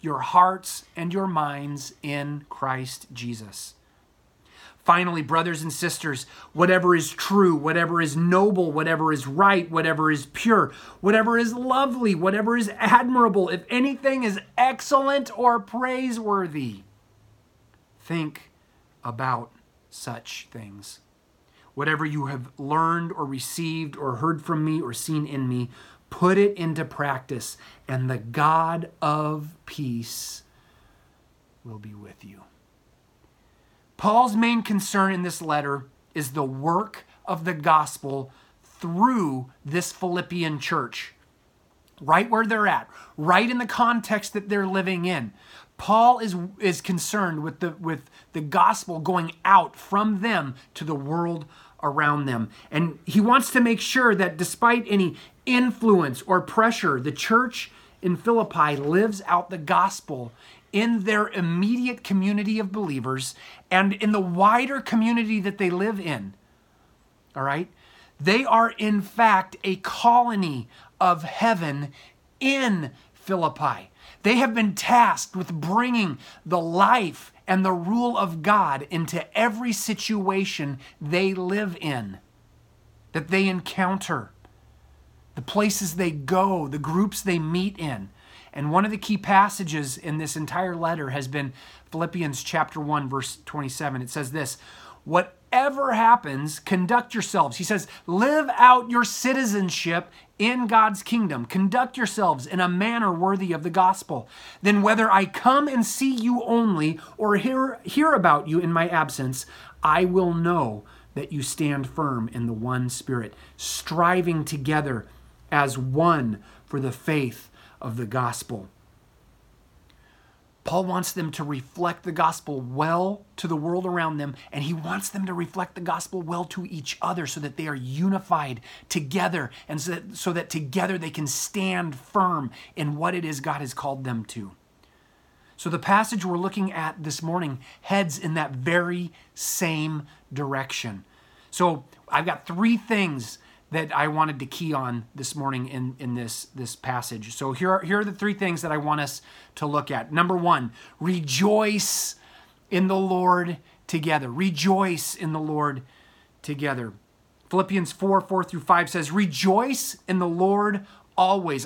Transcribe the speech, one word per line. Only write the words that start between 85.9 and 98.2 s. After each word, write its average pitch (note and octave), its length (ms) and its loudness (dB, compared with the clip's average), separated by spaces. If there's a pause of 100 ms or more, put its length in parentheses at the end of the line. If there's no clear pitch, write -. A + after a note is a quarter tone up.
they F3 160 0
go, E3+ 560 0
the D3 100 -6
groups E3+ 420 0
they F3+ 180 0
meet F3 400 -2
in. A#2 320 -6 (420)
And D3 180 -4
one F#3 140 4
of G#3+ 60 -2
the G#3+ 80 -6
key G#3 180 -2
passages F#3+ 800 2
in D#3 220 -6
this D#3 180 -6
entire F3 400 -4
letter E3 340 -4
has C3+ 160 -4
been C#3 260 -6 (380)
Philippians E3 520 -4
chapter D#3 380 -2
one, D3 280 -2
verse C3 380 -6
twenty-seven. C3+ 560 -6
It B2+ 80 -12
says C3+ 220 -6
this, D3 260 -6 (460)
"Whatever B3+ 920 0
happens, D#3 640 4
conduct G#3 560 0
yourselves." F3+ 420 0
He F3+ 80 -6
says, G3 220 -2 (200)
"Live C4 500 2